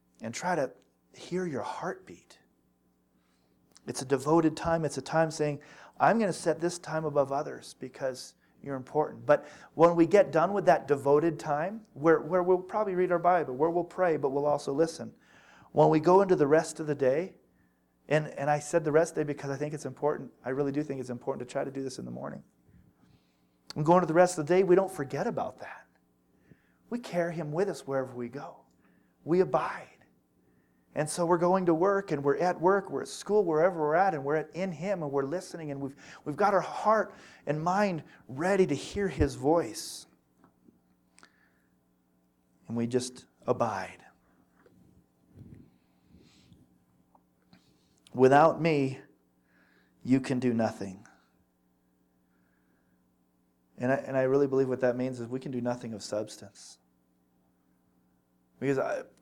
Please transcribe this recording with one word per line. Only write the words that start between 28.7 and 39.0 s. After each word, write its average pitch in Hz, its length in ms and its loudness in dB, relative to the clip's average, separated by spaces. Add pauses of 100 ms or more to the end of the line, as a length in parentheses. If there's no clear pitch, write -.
We 170 160 4
abide. 156 460 -2 (1120)
And 147 120 -2
so 175 160 -4
we're 170 140 4
going 180 280 2
to 170 80 4
work, 196 360 0
and 143 140 -2
we're 143 140 2
at 165 220 0
work, 190 300 2
we're 139 120 -6
at - 60 -10
school, 208 360 0
wherever 165 340 2
we're 151 160 0
at, 190 180 4
and 139 120 -6
we're 143 100 -2
at, 151 200 -4
in 180 180 -6
him, 170 320 -6
and 139 80 -6
we're 139 100 0
listening, 165 480 -8
and 139 100 -10
we've, 139 140 -8 (300)
we've 147 120 -8
got 202 160 2
our 185 80 4
heart - 540 0 (320)
and 151 160 -2
mind 185 400 -2 (240)
ready 180 400 0
to 143 80 -2
hear 202 320 -6